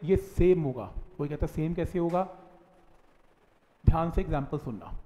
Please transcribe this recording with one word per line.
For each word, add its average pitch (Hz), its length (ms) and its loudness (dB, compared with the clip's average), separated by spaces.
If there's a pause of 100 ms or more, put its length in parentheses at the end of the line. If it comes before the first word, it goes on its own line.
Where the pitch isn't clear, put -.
ये 185 140 4
same 180 460 4
होगा। 123 280 -6 (260)
कोई 147 120 -4
कहता 151 180 -2
सेम 160 260 -2
कैसे 165 260 -2
होगा? 175 280 0 (1600)
ध्यान 165 260 4
से - 100 0
example 151 380 -2
सुनना। 104 340 -10 (120)